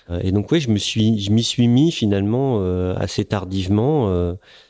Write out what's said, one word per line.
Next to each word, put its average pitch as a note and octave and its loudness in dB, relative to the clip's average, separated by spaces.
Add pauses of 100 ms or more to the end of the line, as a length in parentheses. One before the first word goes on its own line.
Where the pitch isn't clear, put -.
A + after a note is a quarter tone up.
(240)
Et F#2 0
donc, G2+ 0
oui, E3+ 2
je B2+ -6
me G#2 2
suis, A2 0
je G2 -2
m'y A2+ 4
suis A#2+ 0
mis C#3 4
finalement, A2 0
euh, F2+ -2
assez G2 -4
tardivement. G2+ 0
Euh, F2 0 (360)